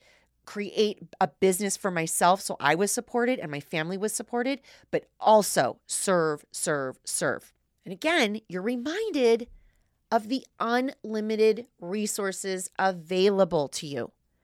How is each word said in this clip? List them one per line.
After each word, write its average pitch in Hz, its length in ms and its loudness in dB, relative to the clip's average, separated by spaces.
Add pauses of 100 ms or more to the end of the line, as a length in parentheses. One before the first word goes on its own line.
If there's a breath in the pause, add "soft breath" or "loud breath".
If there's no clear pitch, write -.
(460 soft breath)
create 208 540 -2 (200)
a 190 80 2
business 190 500 0
for 196 140 -2
myself 175 500 2
so - 180 -8
I 143 160 2
was 196 160 0
supported 240 480 -2
and 151 120 -8
my 143 80 -8
family 165 380 -4
was 214 160 -2
supported, 254 460 -4 (320 loud breath)
but - 140 -2 (140)
also 190 680 4
serve, 160 640 0
serve, 139 540 -4
serve. - 480 -4 (320)
And 175 80 -12
again, 226 540 0
you're 180 140 -8
reminded 254 840 0 (640)
of 220 160 0
the 254 180 -4 (140)
unlimited 220 1080 0 (120)
resources 190 960 -4
available 185 920 2
to - 180 -10
you. 135 240 -6 (320)